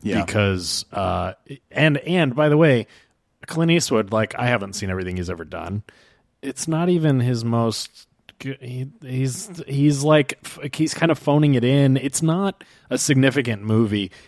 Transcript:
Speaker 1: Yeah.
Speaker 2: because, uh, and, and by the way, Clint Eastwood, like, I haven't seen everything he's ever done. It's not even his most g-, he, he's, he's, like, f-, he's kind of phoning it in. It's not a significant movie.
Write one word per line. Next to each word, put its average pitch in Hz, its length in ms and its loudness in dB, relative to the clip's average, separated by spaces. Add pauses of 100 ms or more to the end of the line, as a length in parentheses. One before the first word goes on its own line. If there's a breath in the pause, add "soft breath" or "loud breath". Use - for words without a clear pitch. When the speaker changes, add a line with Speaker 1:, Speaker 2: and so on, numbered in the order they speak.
Speaker 1:
Yeah. 101 200 -2
Speaker 2:
because, 95 680 -2
uh, 90 400 -4 (380)
and, 147 260 2
and 156 400 0
by 151 140 2
the 147 80 4
way, 139 300 4 (580 soft breath)
Clint 165 240 0
Eastwood, 110 420 0
like, 110 260 -2
I 123 100 -2
haven't 101 260 -2
seen 98 160 -6
everything 92 260 -4
he's 90 140 -4
ever 85 160 -8
done. 82 360 -8 (600 soft breath)
It's - 260 -8
not 165 220 0
even 156 300 2
his 120 220 0
most 117 640 -2 (320)
g-, 135 220 -10
he, 127 260 -10 (160)
he's, 131 640 -6
he's, 143 380 2
like, 151 400 4
f-, - 140 -14 (160)
he's 156 200 -2
kind 165 160 0
of 151 80 2
phoning 147 360 4
it 120 100 2
in. 139 320 4
It's 135 260 -4
not 180 400 -2 (280 soft breath)
a 262 80 0
significant 131 640 2
movie. 107 480 2 (180 soft breath)